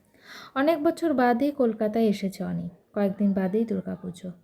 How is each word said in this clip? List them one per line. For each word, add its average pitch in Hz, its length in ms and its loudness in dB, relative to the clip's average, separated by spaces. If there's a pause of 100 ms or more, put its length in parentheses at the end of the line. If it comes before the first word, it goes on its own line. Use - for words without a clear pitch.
(540)
অনেক 294 280 2
বছর 330 300 2
বাদেই 247 380 2
কলকাতায় 226 540 0
এসেছে 196 400 -2
অনি, 175 240 -6 (260)
কয়েকদিন 202 380 0
বাদেই 190 320 0
দুর্গাপুজো। 185 680 -8 (120)